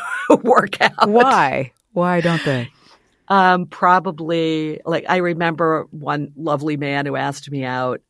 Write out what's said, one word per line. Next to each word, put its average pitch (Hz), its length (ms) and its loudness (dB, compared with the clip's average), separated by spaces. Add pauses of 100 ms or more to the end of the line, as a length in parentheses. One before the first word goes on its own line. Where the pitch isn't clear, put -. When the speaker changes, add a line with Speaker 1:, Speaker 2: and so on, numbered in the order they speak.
(440)
Speaker 1:
work - 360 0
out. - 300 2
Speaker 2:
Why? 180 640 2 (220)
Why 175 280 0
don't 165 240 0
they? 127 240 -2 (640)
Speaker 1:
Um, 185 360 4
probably, 160 1160 0
like, 165 220 -2
I 180 100 0
remember 165 720 -2
one 147 440 -6
lovely 151 420 -4
man 143 280 -4
who 139 100 -6
asked 139 360 -6
me 139 120 -6
out, 127 460 -4